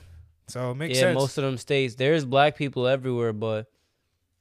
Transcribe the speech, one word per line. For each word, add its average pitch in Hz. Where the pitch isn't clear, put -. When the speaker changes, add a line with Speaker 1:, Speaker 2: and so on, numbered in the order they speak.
Speaker 1:
So 123
it 127
makes 143
Speaker 2:
Yeah, 131
Speaker 1:
sense. 175
Speaker 2:
most 135
of 147
them 135
states. 131
There's 147
black 139
people 131
everywhere, 127
but 110